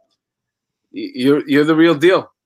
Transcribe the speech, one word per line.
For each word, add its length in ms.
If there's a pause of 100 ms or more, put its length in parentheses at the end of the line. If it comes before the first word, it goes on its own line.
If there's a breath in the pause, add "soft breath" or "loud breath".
(920)
y-, 220
you're, 340
you're 180
the 100
real 200
deal. 360 (140)